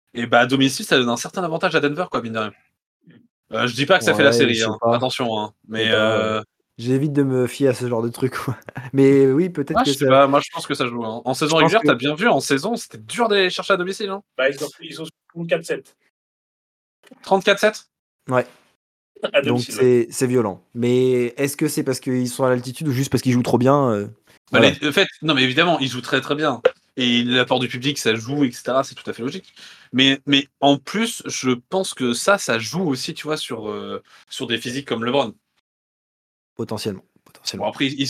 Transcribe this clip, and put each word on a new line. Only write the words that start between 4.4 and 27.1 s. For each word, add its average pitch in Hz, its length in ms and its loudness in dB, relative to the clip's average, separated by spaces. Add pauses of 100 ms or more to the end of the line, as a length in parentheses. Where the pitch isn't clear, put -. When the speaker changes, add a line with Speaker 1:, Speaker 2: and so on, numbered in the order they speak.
Speaker 2:
je 113 80 -2
sais 110 60 -2
Speaker 1:
hein. 104 120 -6
Speaker 2:
pas. 117 140 2
Speaker 1:
Attention, 120 440 -2
hein. 107 140 -8 (160)
Speaker 2:
Je 110 80 -8
sais 110 80 0
Speaker 1:
Mais, 113 60 0
Speaker 2:
pas, 110 40 2 (220)
Speaker 1:
euh, 110 220 -2
Speaker 2:
ouais. 107 60 -8 (320)
J'évite 135 340 0
de 139 120 2
me 127 220 0
fier 135 220 0
à 123 60 4
ce 123 160 -6
genre 117 120 -2
de 117 60 -2
truc, 123 300 -4
quoi. - 200 -6 (180)
<laughs> 127 180 -12
Mais 135 340 6
oui, 160 220 2
peut-être 156 280 -6
Speaker 1:
ah, 247 60 4
Speaker 2:
que 147 60 0
Speaker 1:
je 135 80 0
sais 139 80 0
Speaker 2:
ça 131 40 4
Speaker 1:
pas, 139 180 8
moi, 139 140 2
je - 120 -6
pense - 120 -8
que 147 80 -6
ça 139 140 -2
joue, 120 160 -8
hein. 113 220 -8
En 127 80 -2
saison 156 240 0
Speaker 2:
Je 156 60 6
pense 160 100 4
Speaker 1:
régulière, - 80 4
Speaker 2:
que 147 60 0
Speaker 1:
t'as 139 80 4
bien 139 200 -4
vu, 208 140 0
en 156 100 2
saison, 165 380 -2
c'était - 220 -16
dur 208 280 -2
d'aller 196 220 2
chercher 180 240 -2
à 185 40 4
domicile, 196 340 -6
hein. 202 120 -8 (140)
Speaker 3:
Bah, 131 120 2
ils 139 140 -6
ont, - 40 -2 (120)
ils 160 220 -14
ont 160 40 -10 (280)
trente-quatre 170 320 -4
sept. - 320 -10 (1300)
Speaker 1:
Trente-quatre 196 360 2
sept ? - 300 -2 (400)
Speaker 2:
Ouais. 127 160 2 (880)
Speaker 3:
À - 80 4
Speaker 2:
Donc, 107 40 0
Speaker 3:
domicile, 120 300 -2
ouais. - 60 -2
Speaker 2:
c'est... 123 300 4
c'est 131 160 0
violent. 113 360 0 (100)
Mais 123 640 2
est-ce 143 200 -2
que 156 100 0
c'est 147 160 -2
parce 127 160 -2
qu'ils 127 300 -2
sont 135 160 -2
à 127 40 4
l'altitude 127 380 -2
ou 139 40 0
juste 127 200 -2
parce 127 100 0
qu'ils 127 120 2
jouent 123 100 2
trop - 140 4
bien, 131 340 4
euh, 101 140 -2 (460)
Speaker 1:
Bah, 127 80 6
Speaker 2:
voilà. 139 100 8 (120)
Speaker 1:
les... 147 60 0
en 139 60 0
fait, - 140 4 (140)
non, 156 120 2
mais 131 100 2
évidemment, 139 360 2
ils 135 100 -2
jouent 123 120 -8
très, 131 200 -2
très 143 140 -2
bien. 143 260 -2 (340)
Et 120 280 2